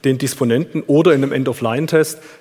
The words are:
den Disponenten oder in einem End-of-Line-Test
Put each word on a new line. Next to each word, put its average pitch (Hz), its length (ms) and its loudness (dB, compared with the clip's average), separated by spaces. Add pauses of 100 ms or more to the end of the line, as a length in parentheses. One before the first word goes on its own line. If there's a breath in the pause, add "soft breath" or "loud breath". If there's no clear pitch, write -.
den 135 140 2
Disponenten 135 680 -2
oder 160 280 4
in 135 80 2
einem 135 100 -2
End-of-Line-Test 135 840 -2 (220 loud breath)